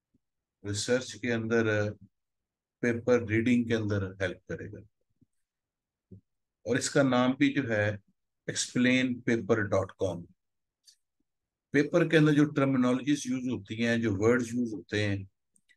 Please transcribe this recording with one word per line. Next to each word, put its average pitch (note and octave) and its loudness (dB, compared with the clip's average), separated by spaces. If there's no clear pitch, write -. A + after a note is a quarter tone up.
रिसर्च A#2+ -2
के B2 -6
अंदर, A2 0
पेपर A#2+ 2
रीडिंग A2+ 2
के A#2 -2
अंदर G2+ -2
हेल्प F2+ -4
करेगा। E2 -12
और A#2+ 2
इसका C#3 2
नाम B2+ 2
भी C#3 2
जो C3+ -2
है, G#2 -2
एक्सप्लेन B2+ 0
पेपर A2+ 0
डॉट G2 -2
कॉम। F2 -6
पेपर D#3 2
के D#3+ 4
अंदर D3+ 6
जो D3 6
टर्मिनोलॉजीज C3+ 0
यूज़ B2+ -4
होती G#2+ -8
हैं, A#2 0
जो G#2+ 0
वर्ड्स A2+ 2
यूज़ A#2 -4
होते G#2 -4
हैं, G2 -4